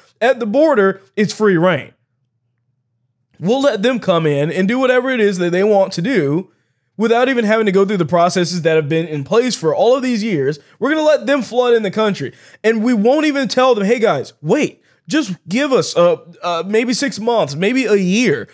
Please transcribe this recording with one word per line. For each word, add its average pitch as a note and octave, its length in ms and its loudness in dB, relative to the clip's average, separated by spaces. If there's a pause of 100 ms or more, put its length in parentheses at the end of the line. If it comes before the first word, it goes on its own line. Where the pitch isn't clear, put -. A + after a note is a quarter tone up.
(200)
at B3 200 0
the A#3 60 -4
border, G#3 540 2 (140)
it's G#3 180 0
free G3+ 240 2
reign. D#3+ 360 0 (1500)
We'll A#3 240 0
let A3 200 0
them B3 160 0
come E3+ 280 0
in D3 240 0
and F#3 160 -2
do A#3+ 120 0
whatever B3+ 320 0
it B3+ 100 -2
is G3+ 180 0
that F3 140 -2
they F#3 120 0
want G3 300 2
to E3 80 -4
do F3 480 -2 (460)
without A#3 320 2
even A#3+ 160 0
having A3 220 0
to G3 60 2
go G3 120 4
through G3+ 120 0
the E3+ 80 0
processes E3+ 580 0
that D#3+ 140 2
have D3+ 120 0
been E3 200 -2
in D3 160 -8
place A3 320 0
for D#3 180 -2
all A3 220 2
of C4+ 60 -4
these B3 200 -2
years. D3+ 360 -2 (200)
We're C4 120 -2
gonna D#4 120 0
let C#4+ 240 2
them C#4 160 0
flood A#3+ 320 0
in A3+ 80 2
the G3 80 -4
country. G3+ 420 -4 (300)
And A3 220 0
we B3 80 0
won't B3 320 2
even C#4 240 -2
tell B3+ 260 2
them, G3+ 100 0
"Hey, A#3+ 140 0
guys, E3+ 440 -2
wait. F#3+ 380 -2 (280)
Just G#3 240 -2 (160)
give C4+ 240 -2
us, G3+ 240 0
uh, E3+ 200 4 (260)
uh, E3+ 220 -4
maybe A3+ 300 -2
six B3 240 -4
months, G3+ 380 -2
maybe A#3 300 -2
a G#3 100 2
year, F#3 580 0